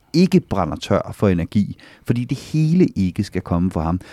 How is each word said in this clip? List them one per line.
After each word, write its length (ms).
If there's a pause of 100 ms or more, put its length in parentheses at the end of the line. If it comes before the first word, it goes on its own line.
(140)
ikke 260
brænder 360
tør 380
for 140
energi, 480 (300)
fordi 180
det 140
hele 480 (100)
ikke 280
skal 180
komme 280
fra 120
ham. 180 (120)